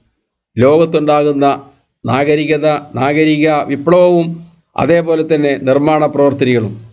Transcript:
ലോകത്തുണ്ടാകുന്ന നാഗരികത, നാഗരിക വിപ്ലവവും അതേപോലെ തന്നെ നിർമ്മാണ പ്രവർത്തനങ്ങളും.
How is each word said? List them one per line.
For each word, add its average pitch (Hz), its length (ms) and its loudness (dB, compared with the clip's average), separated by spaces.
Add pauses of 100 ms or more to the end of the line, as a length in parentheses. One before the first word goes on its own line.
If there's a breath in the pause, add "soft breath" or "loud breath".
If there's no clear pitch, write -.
(580)
ലോകത്തുണ്ടാകുന്ന 147 1040 2 (440)
നാഗരികത, 147 600 0 (280)
നാഗരിക 151 560 0
വിപ്ലവവും 170 800 0 (480)
അതേപോലെ 160 580 0
തന്നെ 143 280 0
നിർമ്മാണ 147 440 2
പ്രവർത്തനങ്ങളും. 127 640 0 (200)